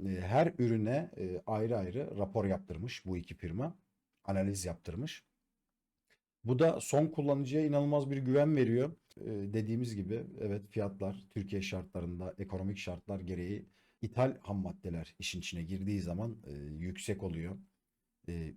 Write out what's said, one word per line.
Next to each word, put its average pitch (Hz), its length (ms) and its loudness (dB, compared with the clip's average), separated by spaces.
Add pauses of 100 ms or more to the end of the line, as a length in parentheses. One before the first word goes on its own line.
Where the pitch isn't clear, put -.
e, 92 140 0
her 127 360 4
ürüne, 120 600 2
e, 90 280 -4
ayrı 110 320 0
ayrı 104 400 -4
rapor 101 280 0
yaptırmış 95 600 -4
bu 92 120 -2
iki 85 180 -8
firma. 101 420 -6 (500)
Analiz 98 380 0
yaptırmış. 87 580 -6 (1200)
Bu 127 160 4
da 160 220 6
son 151 260 4
kullanıcıya 143 580 2
inanılmaz 143 460 4
bir 139 60 0
güven 139 380 6
veriyor. 127 400 4 (220)
E, 104 80 -10
dediğimiz 110 720 0
gibi 98 280 -2 (160)
evet 101 280 -2
fiyatlar 98 640 -4
Türkiye 98 320 -4
şartlarında 90 760 -6
ekonomik 98 400 -4
şartlar 95 420 -6
gereği 90 460 -4 (360)
ithal 127 400 2
ham 101 160 -4
maddeler 85 640 -6
işin - 200 -4
içine 85 240 -6
girdiği 95 380 -2
zaman, 98 360 -4 (100)
e, 71 60 -10
yüksek 80 720 -6
oluyor. 87 340 -4 (720)
E, 82 280 -6